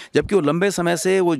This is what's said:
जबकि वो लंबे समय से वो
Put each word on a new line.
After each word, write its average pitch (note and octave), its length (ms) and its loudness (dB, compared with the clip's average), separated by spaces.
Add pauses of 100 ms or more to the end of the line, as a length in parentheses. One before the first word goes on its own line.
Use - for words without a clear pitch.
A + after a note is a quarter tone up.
(160)
जबकि D3 200 0
वो F#3 60 2
लंबे E3+ 300 0
समय F3 260 -2
से F#3 220 0
वो F3 200 2